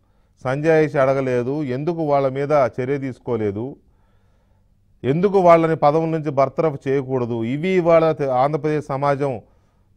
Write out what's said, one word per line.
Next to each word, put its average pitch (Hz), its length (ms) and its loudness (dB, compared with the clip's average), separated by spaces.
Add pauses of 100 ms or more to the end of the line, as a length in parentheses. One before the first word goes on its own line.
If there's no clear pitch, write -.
(440)
సంజాయిషి 147 560 2
అడగలేదు? 135 640 0
ఎందుకు 151 420 -4
వాళ్ళ 143 220 2
మీద 139 240 -4
చర్య 139 460 0
తీసుకోలేదు? 120 800 -6 (1300)
ఎందుకు 180 360 0
వాళ్ళని 165 360 6
పదవుల 160 340 2
నుంచి 156 220 -4
బర్తరఫ్ 135 560 -2
చేయకూడదు? 127 560 -2
ఇవి 147 260 -4
ఇవాళ 165 420 4
తె-, 156 180 -4
ఆంధ్రప్రదేశ్ 147 560 0
సమాజం 139 560 -2 (560)